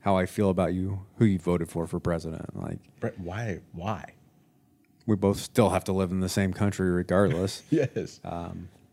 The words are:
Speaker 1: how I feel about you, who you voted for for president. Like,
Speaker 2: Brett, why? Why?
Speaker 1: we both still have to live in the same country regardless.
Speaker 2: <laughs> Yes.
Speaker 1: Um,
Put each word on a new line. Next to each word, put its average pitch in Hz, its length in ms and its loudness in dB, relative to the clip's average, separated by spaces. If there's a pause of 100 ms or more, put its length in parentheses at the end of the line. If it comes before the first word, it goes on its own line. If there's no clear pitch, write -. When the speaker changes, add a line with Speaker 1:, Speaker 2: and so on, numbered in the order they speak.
Speaker 1:
how 98 160 2
I 92 80 2
feel 101 240 0
about 87 240 2
you, 95 280 -2 (160)
who 113 100 4
you 98 120 4
voted 85 300 0
for 82 180 -4
for 87 140 -6
president. 82 560 -4
Like, - 220 -6 (220)
Speaker 2:
Brett, - 200 -6
why? 92 400 -6 (120)
Why? 90 420 -8 (920)
Speaker 1:
we 107 100 4
both 98 220 4
still - 300 2
have 92 160 0
to - 80 -2
live 95 180 0
in 92 100 0
the 92 100 0
same 95 240 2
country 95 360 0
regardless. 90 760 2
Speaker 2:
<laughs> - 40 -4
Yes. 135 540 0
Speaker 1:
Um, 87 460 -8 (220)